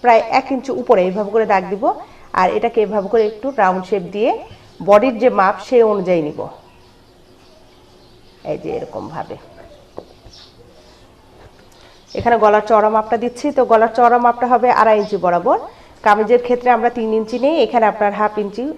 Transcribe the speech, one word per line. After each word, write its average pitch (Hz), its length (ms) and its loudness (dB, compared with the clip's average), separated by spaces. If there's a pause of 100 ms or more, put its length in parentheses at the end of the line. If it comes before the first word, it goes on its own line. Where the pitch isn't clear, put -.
প্রায় 233 200 4 (160)
এক 262 160 -2
ইঞ্চি 254 160 -8 (120)
উপরে 220 240 4
এইভাবে 202 280 -4
করে 226 180 0
দাগ 190 100 2 (100)
দিব। 208 120 -6 (560)
আর 214 160 2
এটাকে 233 300 -2
এভাবে 196 260 -4
করে 226 180 2
একটু 220 160 -12 (160)
রাউন্ড 185 260 0
শেপ 190 160 -4 (100)
দিয়ে 226 160 0 (580)
বডির 220 340 4
যে 254 60 4 (100)
মাপ, 196 180 2 (100)
সেই 240 160 4 (100)
অনুযায়ী 180 360 0
নিব। 151 120 -12 (2000)
এই 151 120 -6
যে 160 140 -10
এরকমভাবে। - 600 -12 (2750)
এখানে 240 260 0
গলার 214 240 4
চওড়া 214 280 2
মাপটা 220 280 -2
দিচ্ছি। 240 220 -8 (100)
তো 262 140 2
গলার 220 260 4
চওড়া 240 220 4
মাপটা 240 340 0
হবে 240 160 2 (120)
আড়াই 220 200 4
ইঞ্চি 202 240 -4
বরাবর। 180 340 0 (480)
কামিজের 220 400 2
ক্ষেত্রে 247 300 -2
আমরা 233 140 0
তিন 220 280 -4
ইঞ্চি 220 260 -6
নেই, 311 100 2 (120)
এখানে 220 260 0
আপনার 208 260 -2
হাফ 214 200 -2
ইঞ্চি 208 260 -6 (140)